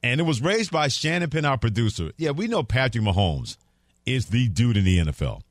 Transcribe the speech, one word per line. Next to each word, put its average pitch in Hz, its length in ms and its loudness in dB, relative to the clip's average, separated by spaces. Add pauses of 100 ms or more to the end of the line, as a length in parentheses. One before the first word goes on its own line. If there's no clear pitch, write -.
And 123 180 0
it 170 40 2
was 151 140 0
raised 190 320 0
by 156 160 0
Shannon 160 440 -2
Penn, 156 140 -2
our 139 120 0
producer. 107 580 -2
Yeah, 156 140 -2
we 151 180 -4
know 220 140 0
Patrick 120 420 0
Mahomes 85 540 0 (480)
is 123 220 -2
the 120 220 2
dude 110 280 2
in 101 80 4
the 92 140 6
N 80 100 2
F 73 140 -4
L. 57 280 -6